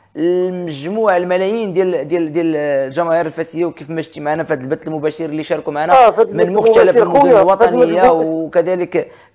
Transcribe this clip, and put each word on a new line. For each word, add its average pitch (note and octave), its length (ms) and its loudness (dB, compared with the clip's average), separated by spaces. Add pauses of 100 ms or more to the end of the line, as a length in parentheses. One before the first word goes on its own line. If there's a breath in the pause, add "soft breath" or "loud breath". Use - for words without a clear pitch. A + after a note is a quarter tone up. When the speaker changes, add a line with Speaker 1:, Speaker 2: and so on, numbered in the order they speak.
(180 soft breath)
Speaker 1:
المجموعه F3+ 1000 -2
الملايين F#3+ 560 -4
ديال، F3 340 -2
ديال، E3 260 -4
ديال E3 220 -2
الجماهير D3 680 -2
الفاسيه، D#3+ 400 -6
وكيف D3+ 240 -10
ما D#3+ 120 -6
شتي D#3 180 -14
معنا D3+ 240 -4
في D#3+ 100 -4
هذا C3+ 80 -6
البث C#3+ 260 -8
المباشر D#3 380 -6
اللي D#3 180 -8
شاركوا D3+ 300 -6
معنا D#3 200 0
Speaker 2:
آه، A#3+ 180 8
في G#3 100 0
هذا A3+ 100 2
Speaker 1:
من E3+ 100 -2
Speaker 2:
البث G3+ 280 2
Speaker 1:
مختلف A3 280 4
Speaker 2:
المباشر A#3 40 6
Speaker 1:
المدن F3 180 2
Speaker 2:
خويا، C#4 120 6
في A3+ 60 6
هذا G3 40 6
Speaker 1:
الوطنيه، F#3+ 420 4
Speaker 2:
البث F3 280 4
Speaker 1:
وكذلك E3 1000 -2 (240 soft breath)